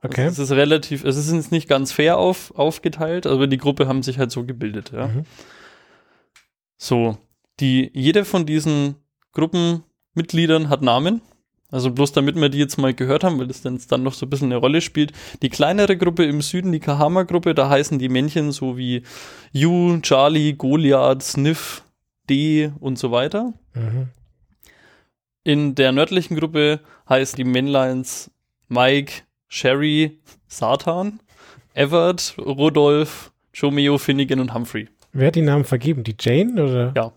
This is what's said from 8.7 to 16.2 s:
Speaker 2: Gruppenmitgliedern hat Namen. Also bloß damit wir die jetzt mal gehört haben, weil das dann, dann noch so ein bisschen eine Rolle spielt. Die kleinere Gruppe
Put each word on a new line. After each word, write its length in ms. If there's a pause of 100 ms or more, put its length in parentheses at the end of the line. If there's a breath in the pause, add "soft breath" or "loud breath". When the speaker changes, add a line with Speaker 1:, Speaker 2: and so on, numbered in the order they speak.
Speaker 2:
Gruppenmitgliedern 1400
hat 140
Namen. 400 (500)
Also 200
bloß 220
damit 220
wir 140
die 80
jetzt 220
mal 160
gehört 280
haben, 140
weil 80
das 160
dann, 180 (100)
dann 120
noch 140
so 100
ein 60
bisschen 200
eine 60
Rolle 240
spielt. 300 (320 loud breath)
Die 60
kleinere 480
Gruppe 280